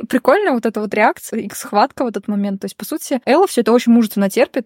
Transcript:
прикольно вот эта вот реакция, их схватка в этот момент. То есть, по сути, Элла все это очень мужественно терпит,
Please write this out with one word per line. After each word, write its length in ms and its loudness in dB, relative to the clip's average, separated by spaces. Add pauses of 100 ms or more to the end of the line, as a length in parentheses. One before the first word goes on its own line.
прикольно 460 2
вот 120 -2
эта 140 -4
вот 140 -6
реакция, 480 0
их 120 -10
схватка 520 -2
в 20 -2
этот 220 -6
момент. 320 -4
То 40 -6
есть, 120 -12
по 80 -12
сути, 400 -6
Элла 200 4
все 140 -2
это 140 2
очень 180 4
мужественно 380 2
терпит, 360 0